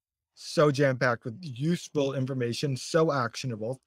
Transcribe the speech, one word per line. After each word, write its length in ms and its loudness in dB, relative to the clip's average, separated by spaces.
so 340 4
jam-packed 560 2
with 160 -10
useful 720 -2
information, 640 -2
so 340 2
actionable. 760 -4